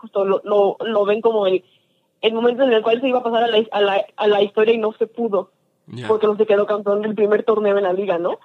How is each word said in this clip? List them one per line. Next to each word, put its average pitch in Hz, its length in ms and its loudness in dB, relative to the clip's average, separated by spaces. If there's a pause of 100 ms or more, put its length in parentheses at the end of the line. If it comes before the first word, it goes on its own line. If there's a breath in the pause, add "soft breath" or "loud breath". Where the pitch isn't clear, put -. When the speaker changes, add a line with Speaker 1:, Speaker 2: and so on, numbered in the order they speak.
Speaker 1:
justo 202 240 -4
lo, 196 200 0
lo, 202 380 0
lo 208 220 0
ven 208 160 0
como 220 240 0
el, 185 180 0 (580)
el 226 120 0
momento 240 300 0
en 254 100 2
el 220 80 4
cual 226 200 0
se 269 80 0
iba 247 100 0
a 240 40 -12
pasar 233 200 0
a 233 40 0
la, 226 240 2
a 208 100 0
la, 196 240 0 (100)
a 214 120 -2
la 202 140 2
historia 220 320 2
y 233 60 0
no 214 140 -4
se 226 140 -4
pudo, 220 440 -4 (360)
Speaker 2:
Ya. 123 200 -12
Speaker 1:
porque 214 200 0
no 208 100 0
se 214 100 2
quedó 202 180 2
campeón 208 360 -2
del 214 120 -4
primer 208 300 0
torneo 208 340 0
en 202 60 0
la 180 100 0
liga, 190 240 -2
¿no? 180 280 -4